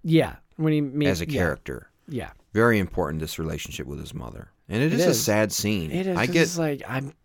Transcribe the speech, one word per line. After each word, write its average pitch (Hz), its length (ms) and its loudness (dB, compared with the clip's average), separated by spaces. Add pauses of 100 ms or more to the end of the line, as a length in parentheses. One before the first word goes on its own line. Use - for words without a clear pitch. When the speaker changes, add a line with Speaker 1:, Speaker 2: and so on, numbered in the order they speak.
Speaker 1:
Yeah, 160 340 2 (200)
when 156 160 0
he 151 80 2
meets 143 320 0
Speaker 2:
as 82 100 -2
a 160 80 -4
Speaker 1:
yeah. 139 100 0
Speaker 2:
character. 71 500 -4 (180)
Speaker 1:
Yeah. 113 220 -8 (220)
Speaker 2:
Very 113 260 4
important, 80 420 -2
this 78 180 -6
relationship 78 480 -6
with 69 140 -10
his 65 120 -12
mother. - 380 -12 (180)
And 113 140 0
it 156 100 2
Speaker 1:
It 143 80 2
Speaker 2:
is 180 60 4
a 170 40 8
Speaker 1:
is. 113 120 2
Speaker 2:
sad 107 300 2
scene. 98 380 0
Speaker 1:
It 185 160 -2
is, 185 100 0
Speaker 2:
I 120 100 2
Speaker 1:
'cause 175 80 -2
Speaker 2:
get 170 80 6
Speaker 1:
it's 170 160 0
like, 151 300 -2
"I'm, 135 240 -6 (120)